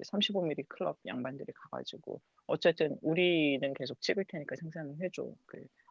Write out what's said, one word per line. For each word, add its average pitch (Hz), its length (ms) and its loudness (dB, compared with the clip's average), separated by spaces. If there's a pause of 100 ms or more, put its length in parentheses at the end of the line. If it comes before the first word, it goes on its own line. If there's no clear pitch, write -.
삼십오 202 380 2
밀리 156 220 0
클럽 156 420 -4
양반들이 135 480 -6
가가지고 - 640 -10 (260)
어쨌든 160 540 4
"우리는 156 720 4
계속 135 300 -6
찍을 196 240 2
테니까 147 300 -6
생산을 160 440 -8
해줘." 170 260 -4 (200)
그 - 180 -14 (260)